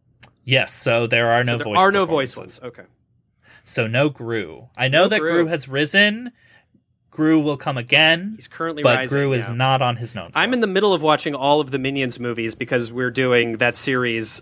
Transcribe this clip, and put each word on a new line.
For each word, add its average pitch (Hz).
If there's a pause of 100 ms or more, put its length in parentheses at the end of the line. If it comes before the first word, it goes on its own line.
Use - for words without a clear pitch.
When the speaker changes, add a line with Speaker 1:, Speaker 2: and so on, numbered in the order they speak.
(440)
Speaker 1:
Yes, 127
so 117
there 117
are 120
Speaker 2:
So 120
Speaker 1:
no 120
Speaker 2:
there 113
Speaker 1:
voice 107
Speaker 2:
are 190
no 196
voice 143
Speaker 1:
performances. -
Speaker 2:
ones, 123
okay. 92 (760)
Speaker 1:
So 120
no 127
Gru. 113 (100)
I 131
know 151
Speaker 2:
No 202
Speaker 1:
that 214
Speaker 2:
Gru. 160 (100)
Speaker 1:
Gru 165
has 151
risen. 208 (800)
Gru 156
will 147
come 143
again. 160
Speaker 2:
He's -
currently 165
Speaker 1:
but 123
Speaker 2:
rising, 131
Speaker 1:
Gru 139
is 117
Speaker 2:
yeah. 120
Speaker 1:
not 131
on 120
his 113
known 87
Speaker 2:
I'm 165
Speaker 1:
form. 262
Speaker 2:
in 247
the 220
middle 196
of 151
watching 151
all 143
of 135
the 135
Minions 131
movies 117
because 120
we're 123
doing 120
that 120
series, 120